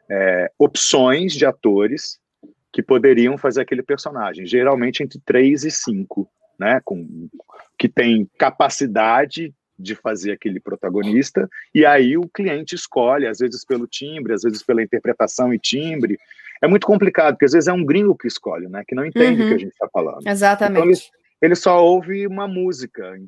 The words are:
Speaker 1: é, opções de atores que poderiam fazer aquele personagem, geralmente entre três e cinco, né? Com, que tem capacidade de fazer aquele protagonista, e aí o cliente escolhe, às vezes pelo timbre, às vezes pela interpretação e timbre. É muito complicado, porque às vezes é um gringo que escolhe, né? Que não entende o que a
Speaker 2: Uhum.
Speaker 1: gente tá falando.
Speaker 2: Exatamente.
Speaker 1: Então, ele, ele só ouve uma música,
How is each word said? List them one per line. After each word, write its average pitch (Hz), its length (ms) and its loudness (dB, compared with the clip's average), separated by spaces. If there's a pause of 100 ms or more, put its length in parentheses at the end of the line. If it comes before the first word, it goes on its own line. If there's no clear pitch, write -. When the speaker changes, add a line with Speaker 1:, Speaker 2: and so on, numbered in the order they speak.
Speaker 1:
é, 95 480 0
opções 143 760 2
de 143 120 2
atores 113 720 -2 (540)
que - 80 -2
poderiam 127 560 4
fazer 131 240 -2
aquele 127 220 -4
personagem, 113 640 -6
geralmente 123 580 0
entre - 220 -12
três 135 380 4
e - 80 -4
cinco, 98 580 -6 (300)
né? 117 240 0
Com, 82 460 -12 (480)
que 120 100 0
tem 117 400 2 (100)
capacidade 135 1160 0 (240)
de 104 180 -12
fazer 101 380 -6
aquele 95 260 -8
protagonista, 104 920 -2 (240)
e 151 120 6
aí 143 300 4
o 175 140 -2
cliente 160 460 -6
escolhe, 135 500 0
às 110 140 -6
vezes 120 260 -4
pelo 120 220 -4
timbre, 139 460 -8
às 101 100 -4
vezes 107 180 -4
pela 113 220 0
interpretação 120 720 -2
e 110 60 -2
timbre. 151 600 -4 (420)
É 160 60 2
muito 190 180 4
complicado, 180 480 2
porque - 120 2
às 131 80 4
vezes 160 140 4
é 180 60 0
um 180 100 -2
gringo 185 320 2
que - 120 -10
escolhe, 90 400 -8
né? 98 200 -12
Que - 60 -10
não 131 120 -6
entende 233 360 2
o 220 40 2
que 214 40 0
a 226 40 2
Speaker 2:
Uhum. - 60 0
Speaker 1:
gente - 200 -12
tá - 120 -4
falando. - 360 -4
Speaker 2:
Exatamente. 202 520 2
Speaker 1:
Então, 175 120 4
ele, 180 80 4 (420)
ele 170 140 4
só 175 280 4
ouve 185 440 2
uma 196 200 -8
música, 131 680 -8 (100)